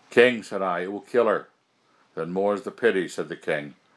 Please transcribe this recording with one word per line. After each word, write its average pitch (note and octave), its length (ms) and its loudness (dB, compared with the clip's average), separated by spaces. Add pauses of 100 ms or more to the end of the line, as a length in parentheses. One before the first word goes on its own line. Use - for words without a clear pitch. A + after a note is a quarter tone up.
(100)
"King," A#2+ 320 6
said G2+ 180 -8
I, F2+ 200 -2
"it F#2 120 -6
will G2+ 80 -10
kill A#2 280 0
her." F#2 200 0 (640)
"Then D#2+ 160 -8
more's G2 320 -2
the G#2 80 -10
pity," F#2+ 380 0
said D#2 220 -10
the E2 60 -8
king. D2 380 -6 (220)